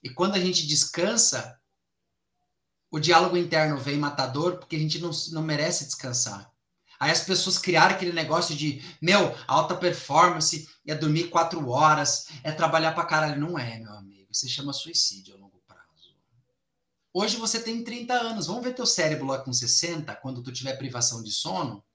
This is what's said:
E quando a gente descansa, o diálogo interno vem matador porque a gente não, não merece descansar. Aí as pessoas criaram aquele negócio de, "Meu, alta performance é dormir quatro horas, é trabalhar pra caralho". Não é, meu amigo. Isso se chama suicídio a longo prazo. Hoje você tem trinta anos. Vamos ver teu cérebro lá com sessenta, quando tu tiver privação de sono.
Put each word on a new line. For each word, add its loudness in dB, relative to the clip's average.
E -10
quando 0
a 2
gente 0
descansa, 2
o -4
diálogo 6
interno 2
vem -2
matador 0
porque -12
a -2
gente 0
não, -4
não -4
merece -2
descansar. -4
Aí 2
as 4
pessoas 0
criaram 6
aquele -4
negócio 0
de, -2
"Meu, 4
alta 2
performance 2
é -2
dormir 2
quatro 0
horas, 4
é -4
trabalhar 2
pra -2
caralho". 0
Não -2
é, -8
meu -14
amigo. -20
Isso -2
se -6
chama -6
suicídio -4
a -20
longo -20
prazo. -20
Hoje 0
você -2
tem -6
trinta -6
anos. -2
Vamos -4
ver -4
teu -4
cérebro 0
lá -2
com -8
sessenta, -2
quando -10
tu -12
tiver -6
privação -4
de -12
sono. -6